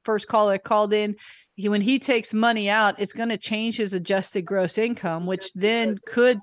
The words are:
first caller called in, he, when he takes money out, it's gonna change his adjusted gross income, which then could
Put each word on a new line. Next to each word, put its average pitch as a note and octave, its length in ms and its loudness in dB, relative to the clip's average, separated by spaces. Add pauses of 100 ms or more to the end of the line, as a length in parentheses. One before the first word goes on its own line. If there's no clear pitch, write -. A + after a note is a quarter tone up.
first G#3+ 240 -2
caller G#3 300 4
called G#3 380 2
in, G#3 220 0 (380)
he, G3+ 140 -4
when G#3 140 2
he B3+ 160 2
takes A#3 340 0
money A3 380 2
out, G#3 280 2
it's G3+ 140 -4
gonna A3+ 240 -4
change A3 400 -4
his G#3 160 -2
adjusted F#3 540 -2
gross F#3+ 320 0
income, F#3+ 480 -2
which F#3 260 -6
then A3 540 0
could A#3+ 360 4